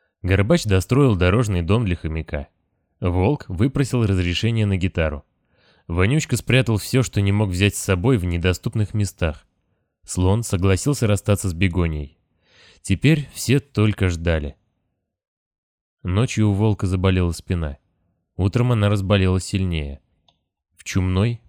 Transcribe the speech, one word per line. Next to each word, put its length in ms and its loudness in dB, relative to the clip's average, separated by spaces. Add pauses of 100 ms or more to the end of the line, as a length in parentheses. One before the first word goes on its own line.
(220)
Горбач 420 2
достроил 520 2
дорожный 460 2
дом 220 0
для 120 -2
хомяка. 520 -8 (520)
Волк 480 0
выпросил 580 0
разрешение 600 0
на 100 0
гитару. 480 -2 (640)
Вонючка 500 0
спрятал 420 0
все, 240 0
что 180 -4
не 120 2
мог 180 0
взять 240 2
с 80 -10
собой 340 0
в 80 -2
недоступных 720 -2
местах. 520 -4 (580)
Слон 380 0
согласился 640 0
расстаться 420 0
с 60 -4
Бегонией. 640 -2 (640)
Теперь 500 0
все 280 0
только 480 0
ждали. 480 -2 (1500)
Ночью 480 0
у 20 2
Волка 340 0
заболела 460 2
спина. 460 -6 (580)
Утром 360 2
она 180 2
разболелась 540 2
сильнее. 560 -4 (720)
В 100 -20
Чумной 640 -2